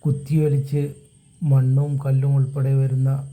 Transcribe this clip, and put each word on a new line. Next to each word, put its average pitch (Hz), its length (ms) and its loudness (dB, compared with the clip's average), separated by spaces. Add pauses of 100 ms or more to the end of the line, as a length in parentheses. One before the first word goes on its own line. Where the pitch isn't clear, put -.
കുത്തിയൊലിച്ച് 147 760 0 (600)
മണ്ണും 135 560 2
കല്ലും 135 380 0
ഉൾപ്പെടെ 135 440 0
വരുന്ന 131 320 0 (220)